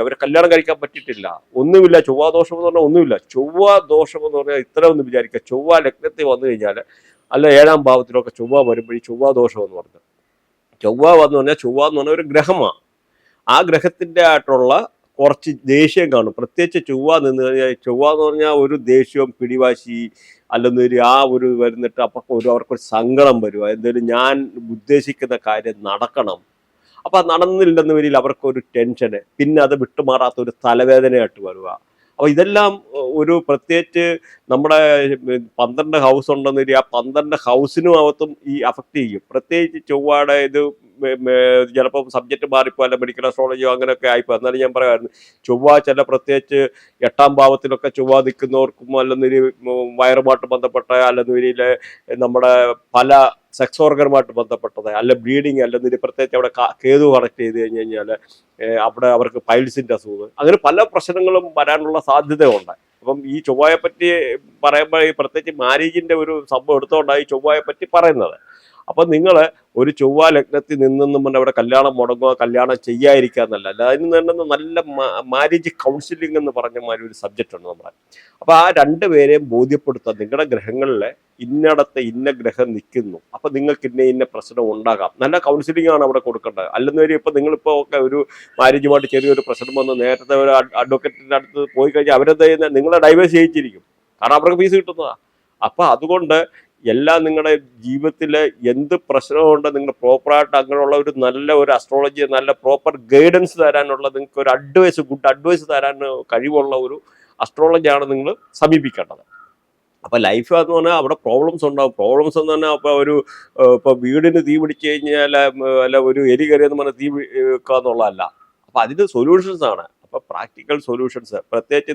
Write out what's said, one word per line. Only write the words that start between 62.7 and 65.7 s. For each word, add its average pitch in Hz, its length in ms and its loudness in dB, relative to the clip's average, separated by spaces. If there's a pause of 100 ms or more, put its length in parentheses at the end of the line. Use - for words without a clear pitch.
അപ്പം 139 180 -6 (140)
ഈ 151 40 -6 (100)
ചൊവ്വയെ 147 360 2
പറ്റി 170 240 -4 (560)
പറയുമ്പോൾ 151 460 2
ഈ - 100 -2
പ്രത്യേകിച്ച് 156 340 -8 (100)
മാരേജിൻ്റെ 165 600 -2